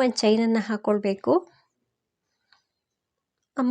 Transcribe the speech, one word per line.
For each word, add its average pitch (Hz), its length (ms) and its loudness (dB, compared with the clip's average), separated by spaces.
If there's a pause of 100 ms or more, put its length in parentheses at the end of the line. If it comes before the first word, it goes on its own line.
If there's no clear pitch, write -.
ಒಂದು 254 200 0
ಚೈನನ್ನು 226 460 2
ಹಾಕ್ಕೊಳ್ಬೇಕು. 208 640 -2 (2250)
ಆ 269 140 -2